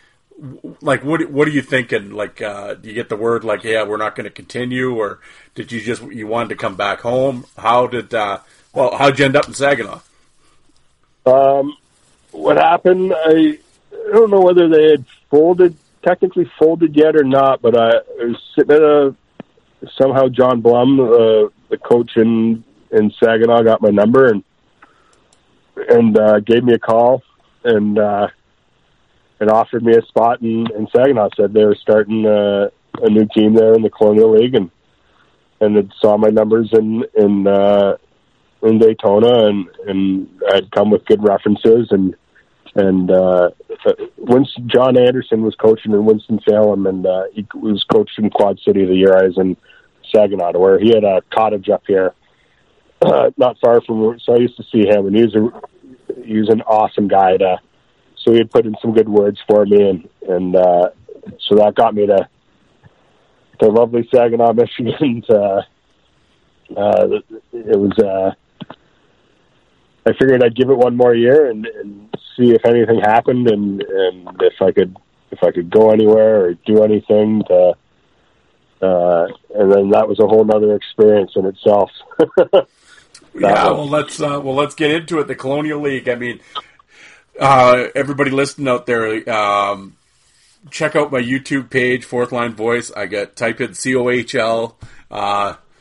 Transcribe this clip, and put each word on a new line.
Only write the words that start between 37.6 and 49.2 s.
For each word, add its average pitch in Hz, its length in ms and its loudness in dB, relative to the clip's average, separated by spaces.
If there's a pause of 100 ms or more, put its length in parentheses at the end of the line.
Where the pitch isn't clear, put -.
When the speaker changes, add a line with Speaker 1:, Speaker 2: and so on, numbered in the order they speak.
Speaker 2:
in 110 160 2
Daytona, 110 680 4
and, 101 180 -2 (200)
and 95 420 -4 (240)
I'd 95 180 -2
come 104 200 0
with 101 160 2
good 104 200 2
references, 107 640 0
and, 95 240 0 (600)
and, 95 340 0
uh, 92 400 2 (640)
Winston, 123 560 -2
John 127 240 2
Anderson 123 460 0
was 107 140 -4
coaching 110 360 0
in 104 120 0
Winston-Salem, 107 840 0
and, 92 180 -4
uh, 92 280 -2
he 104 120 -12 (100)
was 104 380 -6
coaching 107 380 -2
Quad 101 340 -2
City 98 220 0
the 92 80 0
year 95 220 4
I 95 80 4